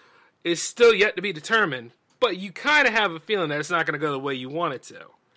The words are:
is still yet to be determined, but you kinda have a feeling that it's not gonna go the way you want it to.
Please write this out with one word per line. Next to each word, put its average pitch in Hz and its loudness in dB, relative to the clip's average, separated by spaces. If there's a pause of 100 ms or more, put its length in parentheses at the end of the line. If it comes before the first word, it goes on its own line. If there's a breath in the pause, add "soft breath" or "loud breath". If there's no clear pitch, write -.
(440 soft breath)
is 170 0
still 233 4
yet 208 2
to 180 -6
be 202 -4
determined, 151 -2 (280)
but 220 2
you 185 -10
kinda 285 2
have 208 2
a 160 -10
feeling 185 -2
that 147 -2
it's 147 -6
not 165 0
gonna 151 -2
go 151 -2
the 135 -4
way 139 -4
you 127 -8
want 156 -4
it 117 -12
to. - -18 (300)